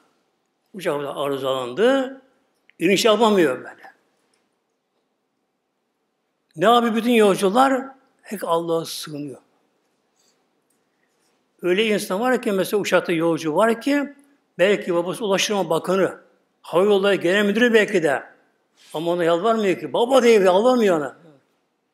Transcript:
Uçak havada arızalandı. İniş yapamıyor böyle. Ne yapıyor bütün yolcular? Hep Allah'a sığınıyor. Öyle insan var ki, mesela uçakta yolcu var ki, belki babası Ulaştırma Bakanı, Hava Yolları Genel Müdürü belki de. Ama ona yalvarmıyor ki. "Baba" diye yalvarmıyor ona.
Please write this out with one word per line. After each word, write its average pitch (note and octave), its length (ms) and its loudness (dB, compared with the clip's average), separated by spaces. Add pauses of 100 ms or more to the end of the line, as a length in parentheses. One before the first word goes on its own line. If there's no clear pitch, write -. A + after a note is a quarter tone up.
(760)
Uçak F3 200 -6
havada C#3+ 220 -8
arızalandı. C#3 1080 -2 (560)
İniş F3+ 260 0
yapamıyor G#3 540 2
böyle. - 340 -20 (2750)
Ne D#3 80 -4
yapıyor A#3 300 2
bütün A#3 160 -2
yolcular? A#3 720 2 (380)
Hep G3 220 -12
Allah'a E3 400 -2
sığınıyor. C#3+ 560 -14 (2250)
Öyle F#3+ 240 0
insan G#3 340 -2
var B3 220 0
ki, A#3 100 -2
mesela F#3+ 280 -2
uçakta F3+ 320 0
yolcu D#3+ 440 -2
var A3+ 240 2
ki, C#4+ 340 -2 (440)
belki F#3 360 0
babası E3+ 300 -4
Ulaştırma F#3+ 460 -2
Bakanı, F3 500 -2 (420)
Hava F3 220 0
Yolları G3+ 300 2
Genel F3 300 0
Müdürü A3+ 300 2
belki G3+ 280 2
de. C3+ 200 0 (720)
Ama E3 160 -4
ona F3 140 -2
yalvarmıyor F#3+ 560 0
ki. D3+ 120 -10
"Baba" A#3+ 300 2
diye A#3 180 6
yalvarmıyor G3+ 560 4
ona. C#3+ 200 -6 (760)